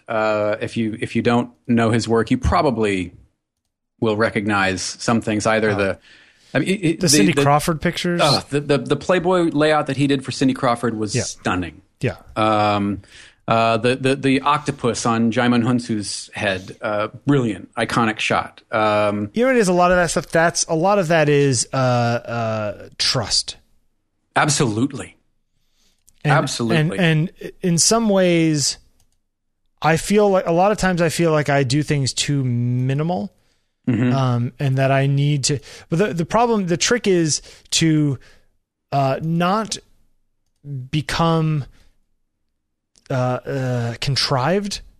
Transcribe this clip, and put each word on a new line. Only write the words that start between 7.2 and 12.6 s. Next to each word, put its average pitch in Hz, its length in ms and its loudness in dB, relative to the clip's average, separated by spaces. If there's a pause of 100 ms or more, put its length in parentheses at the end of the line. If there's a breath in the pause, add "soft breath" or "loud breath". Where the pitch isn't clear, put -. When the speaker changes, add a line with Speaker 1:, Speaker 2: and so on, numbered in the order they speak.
Speaker 1:
the 143 100 2
Speaker 2:
Crawford 147 380 2
pictures? 175 420 -2
Speaker 1:
Oh, 143 260 2
the, 143 120 -2
the, 143 160 0
the 131 180 -2
Playboy 180 540 0
layout 151 380 2
that 135 100 -4
he 143 100 2
did 135 160 0
for - 80 -10
Cindy 131 220 2
Crawford 117 440 0
was 107 180 -4
Speaker 2:
Yeah. 110 80 0
Speaker 1:
stunning. 90 580 -6 (200)
Speaker 2:
Yeah. 107 140 -4 (220)
Speaker 1:
Um, 104 640 0 (480 loud breath)